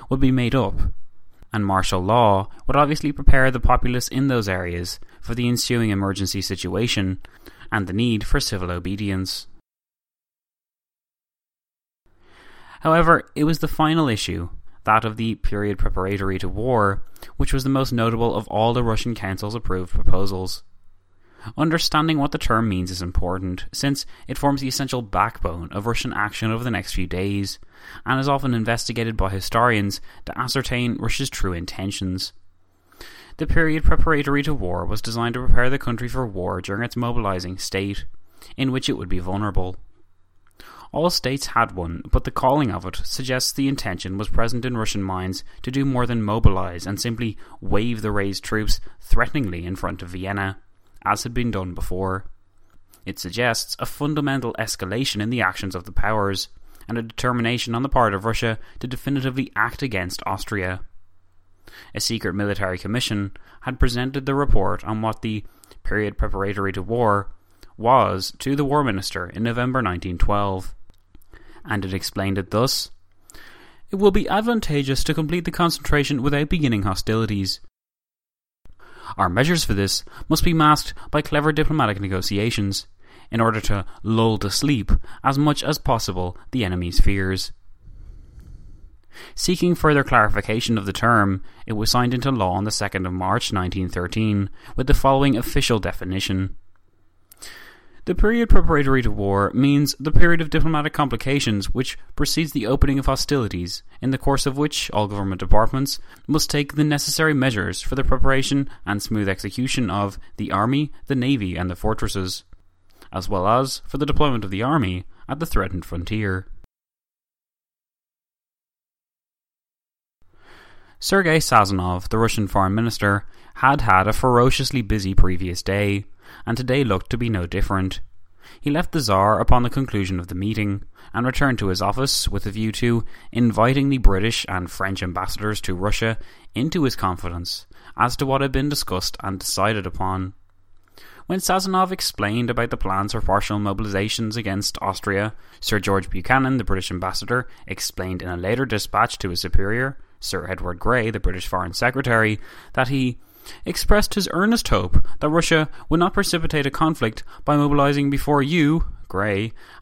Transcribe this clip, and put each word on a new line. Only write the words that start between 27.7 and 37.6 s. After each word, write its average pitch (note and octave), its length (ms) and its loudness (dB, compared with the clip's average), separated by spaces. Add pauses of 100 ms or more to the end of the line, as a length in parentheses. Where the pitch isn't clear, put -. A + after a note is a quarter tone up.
and C3 160 -2
is C#3 80 -2
often C#3 240 0
investigated A2+ 640 -2
by F#2+ 140 0
historians G#2 720 0 (240)
to - 120 -10
ascertain B2 580 -2
Russia's C3+ 340 -2
true F#2 240 -2
intentions. F#2 800 -6 (1040)
The D#3 80 -4
period D#3+ 380 4
preparatory C#3+ 580 6
to D3+ 100 0
war F2+ 320 -2
was G2+ 160 -2
designed A#2 320 -2
to B2+ 140 -2
prepare B2 240 10
the C3+ 80 2
country B2 300 -4
for B2+ 180 -4
war F#2 340 -4
during G2+ 220 -6
its A#2+ 140 -6
mobilizing G2 600 -2
state, G2 480 -4 (500)